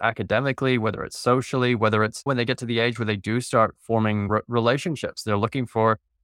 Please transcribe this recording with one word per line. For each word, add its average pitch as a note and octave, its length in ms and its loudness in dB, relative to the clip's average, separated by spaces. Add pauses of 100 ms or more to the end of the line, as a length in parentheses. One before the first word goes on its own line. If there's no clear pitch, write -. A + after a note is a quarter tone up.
academically, B2 760 0
whether A2 260 -2
it's - 140 -12
socially, B2 560 2
whether G#2+ 300 2
it's A2+ 200 -4
when C#3 140 0
they A#2 80 0
get B2 140 -2
to A#2+ 80 -8
the A#2 100 -2
age A#2 220 0
where A2+ 80 -2
they G#2+ 100 0
do A2 240 -2
start A2+ 380 2
forming G#2+ 480 0
re-, G#2+ 200 0
relationships. B2 760 0
They're G#2 140 0
looking A2+ 280 -2
for A2 340 2 (240)